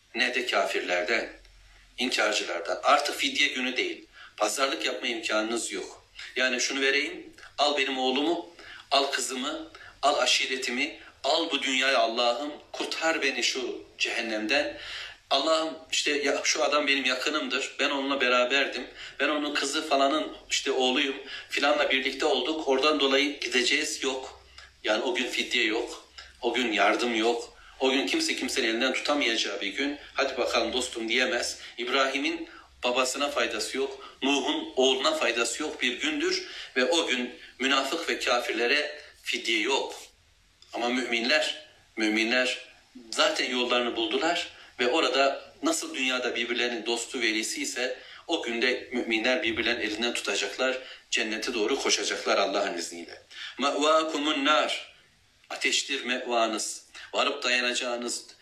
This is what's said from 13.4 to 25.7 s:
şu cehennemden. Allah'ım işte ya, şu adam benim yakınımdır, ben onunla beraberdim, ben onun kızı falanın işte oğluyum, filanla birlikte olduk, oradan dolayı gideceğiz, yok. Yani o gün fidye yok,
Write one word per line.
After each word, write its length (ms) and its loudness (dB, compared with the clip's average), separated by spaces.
şu 420 -4
cehennemden. 800 -2
Allah'ım 480 2
işte 180 0
ya, 340 2
şu 200 2
adam 220 2
benim 180 2
yakınımdır, 760 -2
ben 120 2
onunla 300 0
beraberdim, 640 2
ben 80 2
onun 260 0
kızı 340 -2
falanın 480 2
işte 220 0
oğluyum, 440 2
filanla 400 4
birlikte 360 0
olduk, 420 0
oradan 320 4
dolayı 400 2
gideceğiz, 640 0
yok. 420 -4
Yani 180 2
o 120 0
gün 140 0
fidye 360 0
yok, 440 -2